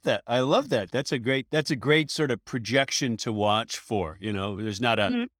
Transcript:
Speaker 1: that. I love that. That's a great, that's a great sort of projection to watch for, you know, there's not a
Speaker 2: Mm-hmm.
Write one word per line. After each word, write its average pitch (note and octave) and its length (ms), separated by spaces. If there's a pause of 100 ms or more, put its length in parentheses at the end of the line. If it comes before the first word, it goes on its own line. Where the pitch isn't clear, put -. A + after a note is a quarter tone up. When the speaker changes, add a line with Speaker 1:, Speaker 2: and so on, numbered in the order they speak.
Speaker 1:
that. A#2 220
I A#2+ 140
love F3+ 300
that. G#2+ 220
That's B2+ 200
a C3 80
great, C3 320
that's D3+ 180
a D3+ 60
great D3 340
sort D3 220
of A#2 140
projection B2 720
to A#2 160
watch G#2+ 440
for, F2+ 440
you G#2 100
know, G2+ 240
there's G#2 240
not A#2 200
a G#2 100
Speaker 2:
Mm-hmm. A#3+ 140 (160)